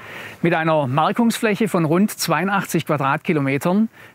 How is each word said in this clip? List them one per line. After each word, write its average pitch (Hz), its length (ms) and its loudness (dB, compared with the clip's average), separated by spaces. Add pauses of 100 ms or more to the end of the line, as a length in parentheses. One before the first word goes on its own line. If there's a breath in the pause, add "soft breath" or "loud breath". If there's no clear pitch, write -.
(420 loud breath)
Mit 170 140 2
einer 160 320 2
Markungsfläche 208 800 0
von 170 180 0
rund 180 240 2
zweiundachtzig 175 800 -2
Quadratkilometern 147 1000 0 (280 loud breath)